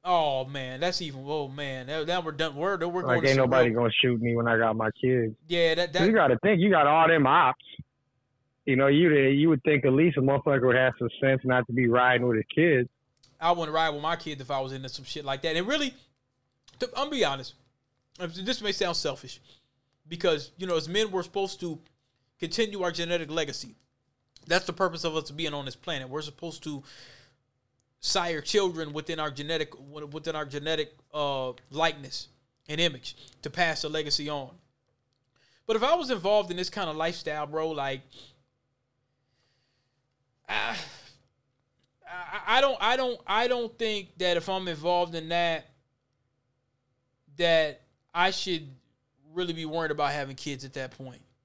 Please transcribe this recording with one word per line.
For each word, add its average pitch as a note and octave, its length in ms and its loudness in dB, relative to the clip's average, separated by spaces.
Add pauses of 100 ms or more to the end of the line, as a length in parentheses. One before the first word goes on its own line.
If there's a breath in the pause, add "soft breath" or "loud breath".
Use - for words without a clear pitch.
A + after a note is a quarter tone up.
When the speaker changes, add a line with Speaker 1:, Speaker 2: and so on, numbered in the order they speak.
Speaker 1:
Oh D3+ 420 2
man, C3 340 -8
that's F3+ 220 0
even, C#3 240 -10
oh C#3+ 240 -4
man, C3+ 380 -8
that, D3+ 200 -4
that F3 160 0
we're D#3+ 80 -4
done. D3+ 240 -4
We're, F#3 220 -2
we're F3 240 -2
going - 40 -4
Speaker 2:
Like, B2 180 2
Speaker 1:
to C#3 40 4
Speaker 2:
ain't C3+ 80 6
Speaker 1:
some C3 140 4
Speaker 2:
nobody B2+ 200 6
Speaker 1:
real A2+ 100 0
Speaker 2:
gonna A#2 120 2 (100)
shoot A#2+ 200 2
me A#2 140 0
when A#2 120 2
I A#2 100 4
got A2 180 4
my A2 160 0
kids. A#2+ 440 0 (120)
Speaker 1:
Yeah, E3 280 2
that, E3+ 180 -2
that F3 140 4
Speaker 2:
You A3 60 6
gotta C#3 260 6
think, F#3+ 220 4
you G3+ 80 4
got D#3 180 6
all D#3+ 200 6
them D#3 200 6
ops. C#3+ 360 4 (1000)
You C3 120 2
know, C3+ 100 6
you, D3+ 260 6
you C#3 360 6
would D3 140 4
think D3 220 2
at C3 80 6
least D#3 240 4
a C3 40 2
motherfucker C3+ 440 2
would B2 100 4
have B2+ 220 4
some A#2+ 120 -2 (120)
sense C3+ 220 2
not B2+ 240 2
to A#2+ 60 -6
be B2 140 2
riding B2 380 4
with A#2 120 2
his G#2+ 160 -2
kids. C#3+ 360 4 (520)
Speaker 1:
I E3+ 100 2
wouldn't D#3+ 220 0
ride D#3+ 160 2
with D3 120 -4
my E3 140 -2
kids D3+ 260 -10
if B2 80 -14
I C#3 100 -2
was C3 120 -4
into C3+ 180 -10
some C3 160 -14
shit D3 200 -10
like C#3 180 -4
that. D#3+ 120 -2
And F3+ 120 0
really, C#4+ 260 -2 (840)
to, B3 160 -4
I'm C#4+ 140 -2
gonna - 20 -8
be A#3+ 140 0
honest, C3+ 300 -6 (600)
this F#3 440 -6
may G#3 100 -4
sound F3+ 240 -2
selfish, - 460 -6 (680 soft breath)
because, E3 500 -2
you F#3 100 -8
know, E3+ 100 0
as D3+ 100 -4
men, G3+ 240 -2
we're F#3 120 -2
supposed F#3+ 360 -6
to E3 200 -8 (600)
continue G3+ 440 -4
our F3 80 0
genetic E3 380 -4
legacy. D3 460 -6 (720)
That's F3+ 180 0
the F3 80 -6
purpose E3 300 -2
of D#3+ 120 -4
us D3+ 160 -4
being D3+ 220 -6
on C#3+ 120 -8
this B2+ 100 -12
planet. C3+ 340 -10
We're D3 120 -8
supposed D3+ 420 -14
to C#3+ 200 -8 (1200 loud breath)
sire E3+ 400 -2
children E3 520 -2
within D#3 260 -8
our D3+ 100 -4
genetic, D3+ 440 -6 (380)
within D#3 240 -8
our D3+ 100 -6
genetic, D3 480 -4 (200)
uh, C#3 380 -4 (180)
likeness D3 600 -4 (380)
and D3+ 140 -4
image D3+ 340 -2 (280 loud breath)
to D3 60 -6
pass D#3+ 340 0
the D3 60 -4
legacy D3 400 -2
on. C#3 200 -8 (1160)
But A3 80 0
if G#3+ 80 0
I D4+ 120 4
was D4+ 140 -4
involved G3+ 420 2
in F3 60 -6
this - 120 -4
kind F#3+ 200 -6
of D3+ 60 -6
lifestyle, D#3 500 -4
bro, D#3 240 -4
like, C#3 320 -6 (2500)
I, A2 280 -2 (1300 loud breath)
I, F3+ 400 -10
I A#3+ 140 4
don't, C#4 200 2
I A#3 160 2
don't, B3+ 300 -4
I A3 200 0
don't A#3+ 300 -4
think G#3+ 400 -4
that F3 180 0
if E3+ 140 -2
I'm F#3+ 180 -4
involved E3+ 460 -2
in E3 160 -8
that, E3+ 360 -2 (1700)
that D#3+ 440 2 (340)
I F3+ 160 2
should E3 360 -6 (640)
really E3+ 200 -4
be D#3+ 120 -8
worried D#3 260 -4
about D3 200 0
having C#3 240 -6
kids C3+ 300 -10
at C3 80 -16
that C3 180 -8
point. B2+ 300 -18 (220)